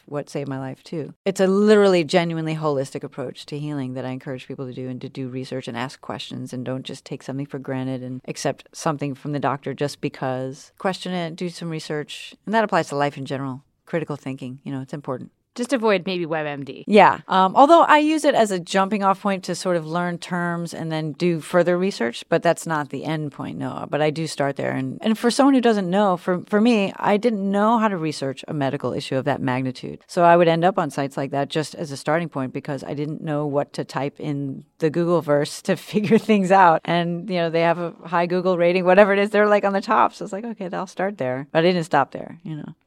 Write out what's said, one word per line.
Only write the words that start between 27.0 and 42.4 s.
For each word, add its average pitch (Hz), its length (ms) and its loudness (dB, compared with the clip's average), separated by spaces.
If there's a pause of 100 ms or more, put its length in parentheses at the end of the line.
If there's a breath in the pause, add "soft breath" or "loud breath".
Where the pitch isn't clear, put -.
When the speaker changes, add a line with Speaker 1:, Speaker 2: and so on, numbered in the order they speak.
Speaker 1:
didn't 202 340 0
know 208 280 2
how 220 100 2
to 202 80 -2
research 147 540 -6
a - 40 -6
medical 139 380 -2
issue - 240 -6
of 131 80 -2
that 143 160 -2
magnitude. 127 680 -6
So 175 180 2
I 170 100 10
would 175 140 6
end 165 160 4
up 190 120 2
on 160 120 -2
sites 139 260 -6
like 143 160 -6
that 139 160 -2
just 151 260 -4
as 151 160 -8
a 139 60 -10
starting 160 320 -2
point, 131 240 -6
because 139 320 -8
I - 100 -10
didn't 147 280 -6
know 151 240 -4
what 143 300 -2
to 147 100 -6
type 143 340 -6
in 143 460 -6 (140)
the 160 120 2
Googleverse 160 680 0
to 185 160 0
<laughs> - 160 -18
figure 214 240 4
things 196 340 2
out. 185 320 8
And, 170 460 -2
you 185 80 -2
know, 165 120 0
they 165 120 2
have 170 180 2
a 170 140 -6 (100)
high 175 220 0
Google 180 320 2
rating, 175 260 4
whatever 190 300 8
it 196 60 4
is, 202 100 2
they're, 208 180 4
like, 208 160 4
on 196 80 2
the 196 80 0
top. 220 340 2
So 175 120 -12
it's - 80 -10
like, 196 100 -8
"Okay, 208 300 -10
I'll 175 120 -6
start 196 320 -6
there." 131 360 -4
But 160 60 2
I 175 120 4
didn't 175 140 -2
stop 143 260 0
there, - 320 -14